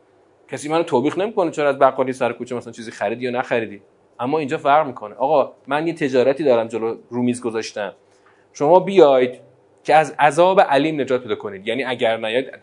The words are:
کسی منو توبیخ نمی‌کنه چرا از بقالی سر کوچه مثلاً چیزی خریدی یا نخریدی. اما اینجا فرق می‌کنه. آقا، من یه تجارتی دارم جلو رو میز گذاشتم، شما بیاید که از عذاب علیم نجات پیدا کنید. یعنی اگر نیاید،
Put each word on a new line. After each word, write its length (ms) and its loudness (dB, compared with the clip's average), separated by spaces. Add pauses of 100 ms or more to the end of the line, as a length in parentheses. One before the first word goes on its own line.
(480)
کسی 220 -10
منو 140 0
توبیخ 340 0
نمی‌کنه 340 -2
چرا 180 0
از 100 -2
بقالی 340 2
سر 200 -4
کوچه 220 -10
مثلاً 180 -12
چیزی 180 -14
خریدی 340 -6
یا 60 -4
نخریدی. 500 -4 (380)
اما 200 -2
اینجا 180 -4
فرق 300 2
می‌کنه. 280 -12
آقا، 380 0 (140)
من 200 -2
یه 60 -4
تجارتی 500 0
دارم 240 2
جلو 280 -4 (140)
رو 120 -4
میز 200 -2
گذاشتم، 520 -6 (600)
شما 260 4
بیاید 600 4 (440)
که 120 2
از 240 2
عذاب 420 4
علیم 400 2
نجات 200 -2
پیدا 140 -6
کنید. 320 -10
یعنی 160 -4
اگر 340 -2
نیاید، 340 -4 (120)